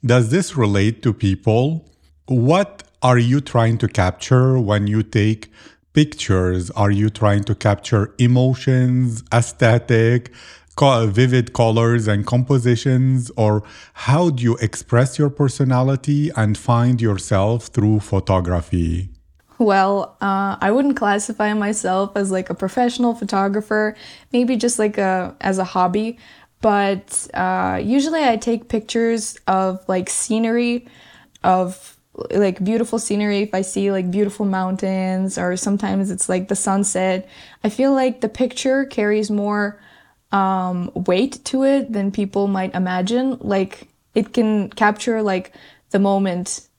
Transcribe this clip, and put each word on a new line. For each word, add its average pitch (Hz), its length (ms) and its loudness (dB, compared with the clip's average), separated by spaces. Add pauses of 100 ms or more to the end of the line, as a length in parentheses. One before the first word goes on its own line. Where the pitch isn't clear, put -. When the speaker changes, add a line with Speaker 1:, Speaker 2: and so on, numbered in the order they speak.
Speaker 1:
Does 120 280 4
this 175 260 -2
relate 104 460 0
to 117 100 2
people? 113 720 0 (400)
What 143 580 0 (200)
are 123 140 6
you 123 240 2
trying 113 380 2
to 110 80 0
capture 127 720 2
when 104 300 2
you 107 160 0
take 107 480 0 (420)
pictures? 92 760 0
Are 101 180 2
you 101 200 2
trying 101 340 2
to 107 100 -2
capture 104 640 0
emotions, 127 1120 2
aesthetic, 117 1000 2 (440)
co-, 123 320 4
vivid 123 460 2
colors 117 540 2
and 104 180 0
compositions? 127 1080 2
Or 107 280 2 (300)
how 165 380 0
do 123 100 -4
you 117 160 2
express 120 600 0
your 147 100 2
personality 135 1040 0
and 107 220 0
find 120 440 2
yourself 104 680 0
through 107 320 2
photography? 90 1120 -2 (500)
Speaker 2:
Well, 196 600 2
uh, 196 400 -2
I 196 120 0
wouldn't 269 260 2
classify 208 560 -2
myself 202 640 -2
as, 196 160 -2
like, 190 180 -4
a 175 60 -6
professional 240 580 -2
photographer, 214 840 -2 (360)
maybe 247 260 0
just, 240 220 -2
like, 214 180 0
a, 185 440 -2
as 190 160 0
a 185 60 -2
hobby. 190 540 -2 (440)
But, 202 720 -2
uh, 185 500 -2
usually 277 400 0
I 240 140 2
take 226 320 -4
pictures 226 680 -2 (100)
of, 190 400 0
like, 185 220 -2
scenery, 240 760 -2 (560)
of, 185 540 -2 (340)
like, 190 320 0
beautiful 226 360 -2
scenery. 208 400 -2
If 208 140 -4
I 190 80 -2
see, 196 300 -2
like, 185 200 -2
beautiful 202 340 -2
mountains, 190 920 -2
or 180 180 -2
sometimes 196 560 -2
it's, - 180 -6
like, 185 180 -2
the 202 80 -2
sunset, 190 720 -2 (360)
I 214 60 0
feel 269 240 0
like 254 280 0
the 220 80 -2
picture 262 560 -2
carries 214 460 -2
more, 208 480 -2 (520)
um, 185 640 -2
weight 185 500 -2
to 262 180 -2
it 269 300 0
than 202 180 -2
people 202 360 -2
might 190 280 -2
imagine. 185 640 -2
Like, 196 480 -4 (280)
it - 180 -2
can 214 360 0
capture, 220 520 0
like, 190 320 -2 (380)
the 196 80 2
moment 196 680 -2 (120)